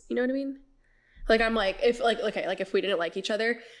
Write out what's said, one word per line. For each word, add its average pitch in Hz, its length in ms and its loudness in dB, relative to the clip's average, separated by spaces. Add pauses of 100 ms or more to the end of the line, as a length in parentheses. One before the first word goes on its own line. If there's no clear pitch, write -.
You 240 80 -2
know 240 60 0
what 254 80 0
I - 20 0
mean? 277 260 -6 (720)
Like, 220 100 6
I'm 226 160 2
like, 196 260 0
if, 240 200 2
like, 233 180 2
okay, 202 280 -2
like, 185 120 -2
if 190 140 -6
we 196 80 4
didn't 185 180 0
like 170 160 -2
each 190 140 -6
other, 226 300 0 (200)